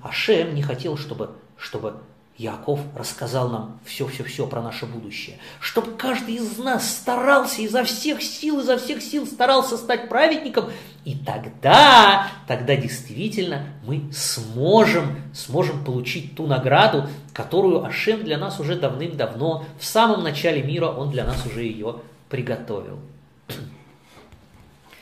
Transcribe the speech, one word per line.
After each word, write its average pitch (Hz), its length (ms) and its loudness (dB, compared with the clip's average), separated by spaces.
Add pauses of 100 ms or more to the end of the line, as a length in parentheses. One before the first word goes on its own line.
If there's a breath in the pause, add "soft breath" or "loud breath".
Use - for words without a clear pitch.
Ашем 165 520 0
не 143 60 0
хотел, 143 360 -4
чтобы, - 340 -8 (260)
чтобы 104 400 -10 (400)
Яков 113 420 -4 (160)
рассказал 120 540 -4
нам 107 340 -8
всё-всё-всё - 600 -8
про 117 160 -6
наше 113 240 -10
будущее. 113 540 -12 (200 loud breath)
Чтобы 226 340 -4
каждый 233 420 -4
из 226 240 -6
нас 254 280 -2
старался 247 760 2
изо 226 200 2
всех - 380 -2
сил, 294 380 -4
изо 247 180 2
всех 269 240 -4
сил 285 240 -4
старался 254 500 2
стать 240 320 -2
праведником, 269 640 2 (340 loud breath)
и 139 120 -6
тогда, 196 1120 8 (200)
тогда 117 280 0
действительно 143 880 -4 (180)
мы 143 300 -4
сможем, 143 1080 2 (140)
сможем 147 500 -2
получить 127 520 -6
ту 160 100 -6
награду, 143 640 4 (240 loud breath)
которую 175 500 2
Ашем 214 400 -2
для 151 140 -2
нас 190 220 -6
уже 160 160 -2
давным-давно, 143 920 -2 (140 loud breath)
в - 60 -10
самом 214 380 4
начале 151 380 0
мира, 160 260 -2
он 143 220 -4
для 123 160 -2
нас 127 200 -2
уже 117 180 -6
её 110 380 -6 (280 loud breath)
приготовил. 110 680 -6 (480)
<clears throat> - 60 -10 (1500 loud breath)